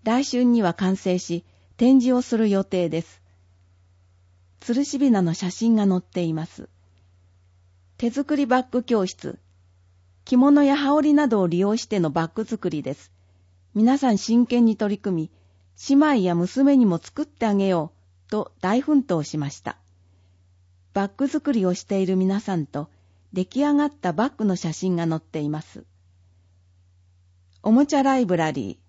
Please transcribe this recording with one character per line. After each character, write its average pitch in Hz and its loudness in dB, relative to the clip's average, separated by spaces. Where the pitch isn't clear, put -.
来 247 0
春 247 0
に 240 4
は 175 2
完 190 0
成 185 -2
し、 175 -6
展 262 6
示 247 2
を 247 0
す 233 -2
る 220 2
予 190 2
定 175 -2
で 160 -4
す。 - -18
つ - -6
る 285 0
し 285 -8
び 269 2
な 202 4
の 170 0
写 180 -6
真 226 0
が 208 2
載 185 2
っ - -2
て - -8
い 165 -4
ま 160 -8
す。 - -20
手 233 -2
作 277 -4
り 277 0
バ 254 0
ッ - -16
グ 247 -2
教 220 0
室。 - -10
着 254 0
物 285 6
や 277 2
羽 285 0
織 302 2
な 285 2
ど 214 0
を 180 0
利 170 -2
用 202 0
し - -6
て 208 -4
の 160 0
バ 165 -2
ッ - -14
グ 220 -6
作 156 -6
り 151 -6
で 131 -8
す。 - -20
皆 240 2
さ 262 0
ん 208 2
真 233 2
剣 240 2
に 220 2
取 208 -2
り - -14
組 170 -4
み、 - -14
姉 277 4
妹 294 4
や 175 0
娘 262 2
に 240 6
も 175 2
作 - -8
っ - -10
て - -8
あ 208 0
げ 196 0
よ 170 -2
う - -12
と 214 -6
大 208 0
奮 285 2
闘 170 -2
し - -10
ま 143 -4
し - -20
た。 - -12
バ 196 -2
ッ - -20
グ 269 -4
作 285 -4
り 202 0
を 180 0
し - -12
て 196 -4
い 190 0
る 185 0
皆 190 0
さ 196 -6
ん 156 -4
と、 147 -10
出 185 -4
来 277 -2
上 294 0
が 294 2
っ 285 -4
た 180 -6
バ 226 -2
ッ - -20
グ - -6
の 190 0
写 160 -6
真 185 -4
が 170 -2
載 160 -2
っ 160 -6
て - -10
い 147 -4
ま 151 -6
す。 - -20
お 214 2
も 277 4
ち 311 -4
ゃ 277 2
ラ 269 2
イ 247 0
ブ 214 0
ラ 160 0
リ 120 -6
ー。 - -18